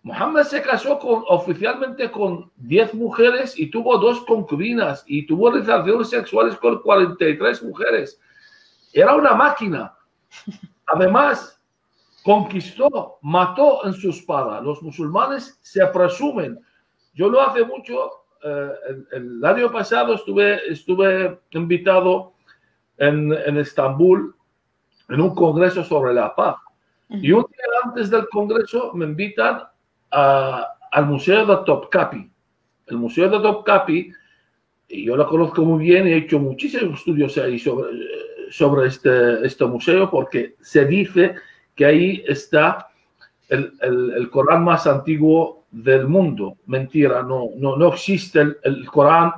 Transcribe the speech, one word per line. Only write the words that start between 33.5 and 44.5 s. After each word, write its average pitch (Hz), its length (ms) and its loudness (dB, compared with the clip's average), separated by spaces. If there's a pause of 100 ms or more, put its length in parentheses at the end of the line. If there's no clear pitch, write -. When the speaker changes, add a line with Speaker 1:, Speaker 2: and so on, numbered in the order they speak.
Speaker 1:
y 101 160 -12
yo 120 120 -2
lo 143 100 4
conozco 160 360 0
muy 160 220 2
bien, 185 220 4
he 165 100 2
hecho 156 220 0
muchísimos 175 600 -4
estudios 147 360 -2
ahí 127 220 -4
sobre, 131 320 -4 (600)
sobre 139 380 2
este, 123 580 2
este 131 180 -2
museo, 170 460 0
porque - 500 -4
se 147 240 2
dice 180 500 2 (400)
que 143 100 2
ahí 170 440 2
está 156 600 0 (600)
el, 135 320 -2
el, 123 340 -2
el 120 160 -6
Corán 165 320 2